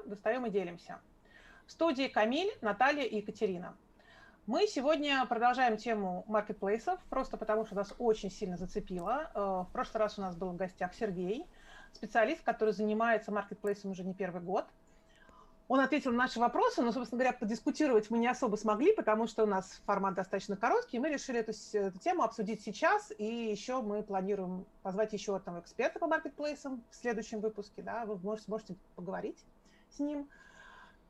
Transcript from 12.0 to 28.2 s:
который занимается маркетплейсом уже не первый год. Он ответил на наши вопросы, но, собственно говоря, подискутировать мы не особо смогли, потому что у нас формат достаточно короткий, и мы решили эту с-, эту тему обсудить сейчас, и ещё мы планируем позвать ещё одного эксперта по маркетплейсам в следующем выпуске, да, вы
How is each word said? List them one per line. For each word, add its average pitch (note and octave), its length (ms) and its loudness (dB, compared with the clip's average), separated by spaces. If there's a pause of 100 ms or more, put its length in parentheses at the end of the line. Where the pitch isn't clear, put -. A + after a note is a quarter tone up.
который A3 320 2
занимается G#3+ 560 2
маркетплейсом G3+ 640 -4
уже F#3 100 -8
не F#3 100 -6
первый F3+ 300 -6
год. F#3 240 -2 (1000)
Он C4+ 120 6
ответил C4 320 2
на A#3 60 2
наши C4 200 0
вопросы, F4 420 4
но, A#3 120 4
собственно A#3+ 260 -4
говоря, B3 180 4
подискутировать A#3 720 2
мы A#3 100 2
не A#3 100 4
особо A#3+ 260 2
смогли, A3 380 4
потому A3+ 340 2
что A3+ 160 2
у G#3+ 40 6
нас F#3+ 380 -2
формат G3 300 2
достаточно F#3+ 420 -2
короткий, C#4 420 2
и - 20 0
мы D4+ 80 0
решили C4 320 -2
эту A3 120 -4
с-, - 220 -12
эту G3 240 0
тему F4 240 2
обсудить G#3+ 400 -2
сейчас, F4 560 0
и G#3+ 60 -4
ещё A#3 580 -2
мы G#3 220 -4
планируем F#3+ 600 -2 (180)
позвать G#3 300 -2
ещё G3+ 220 -4
одного F#3 240 -6
эксперта A#3+ 400 -4
по E4+ 80 -2
маркетплейсам D4 840 -4
в - 60 -20
следующем A3+ 460 -4
выпуске, G#3 420 -6
да, G#3 220 -6
вы G#3 180 -6